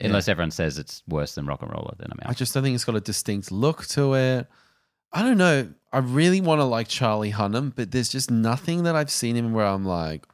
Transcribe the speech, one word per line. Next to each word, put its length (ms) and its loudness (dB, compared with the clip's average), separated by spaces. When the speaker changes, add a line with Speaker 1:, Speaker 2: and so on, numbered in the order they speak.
Speaker 1:
Yeah. 80 -2
Speaker 2:
Unless 200 2
everyone 220 0
says 280 -2
it's 280 -12
worse 280 -4
than 120 -6
Rock 160 -6
and 80 -10
Roller, 280 -10
then 120 -12
I'm 140 -10
out. 60 -8
Speaker 1:
I 40 -2
just 200 -4
don't 80 0
think 120 0
it's 100 -4
got 120 -2
a 40 2
distinct 520 -6
look 360 0
to 260 2
it. 320 2
I 100 0
don't 160 4
know. 300 4
I 60 2
really 420 4
wanna 240 4
like 240 0
Charlie 440 0
Hunnam, 440 0
but 160 -4
there's 160 0
just 220 -4
nothing 540 2
that 120 2
I've 140 0
seen 260 -2
him 160 0
where 140 2
I'm 180 0
like, 500 -2